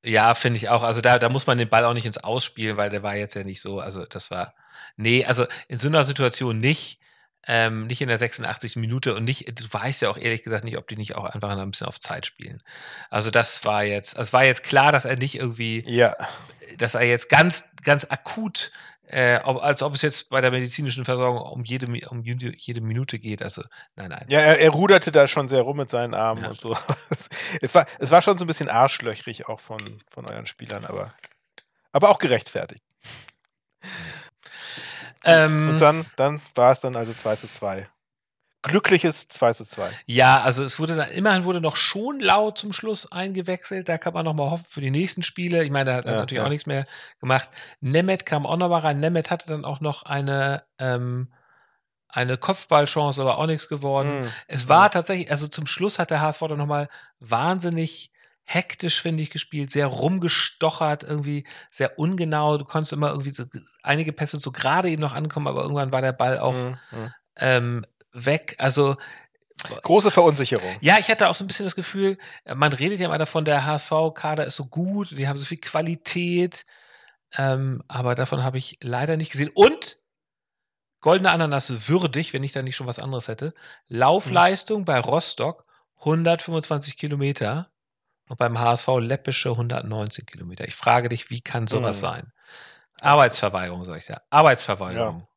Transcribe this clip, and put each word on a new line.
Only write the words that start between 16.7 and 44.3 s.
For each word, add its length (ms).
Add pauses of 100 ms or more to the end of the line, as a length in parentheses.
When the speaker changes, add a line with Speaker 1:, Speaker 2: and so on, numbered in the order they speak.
Speaker 1:
dass 180
er 100
jetzt 240
ganz, 440 (100)
ganz 260
akut, 640 (360)
äh, 360
ob, 180
als 220
ob 120
es 80
jetzt 280
bei 100
der 120
medizinischen 520
Versorgung 380
um 220
jede 260
Mi-, 160
um 160
jede, 340
jede 240
Minute 380
geht. 240
Also 200 (340)
nein, 140
nein. 180
Speaker 2:
Ja, 100
er, 220
er 100
ruderte 400
da 160
schon 220
sehr 140
rum 160
mit 120
seinen 240
Armen 300
Speaker 1:
Ja. 60
Speaker 2:
und 100
so. 160 (420)
<laughs> 420
Es 140
war, 120 (120)
es 140
war 100
schon 160
so 60
ein 20
bisschen 220
arschlöchrig 800
auch 100
von, 220 (280)
von 220
euren 160
Spielern, 400
aber, 260 (800)
aber 200
auch 100
gerechtfertigt. 640 (2500)
Speaker 1:
Ähm. 460
Speaker 2:
Und 100
dann, 260 (100)
dann 240 (140)
war 180
es 80
dann 160
also 160
zwei 240
zu 120
zwei. 400 (760)
Glückliches 640
zwei 260
zu 100
zwei. 240 (160)
Speaker 1:
Ja, 380
also 200
es 160
wurde 160
dann, 160
immerhin 340
wurde 180
noch 140
schon 440
laut 380
zum 140
Schluss 380
eingewechselt. 800
Da 80
kann 160
man 120
noch 100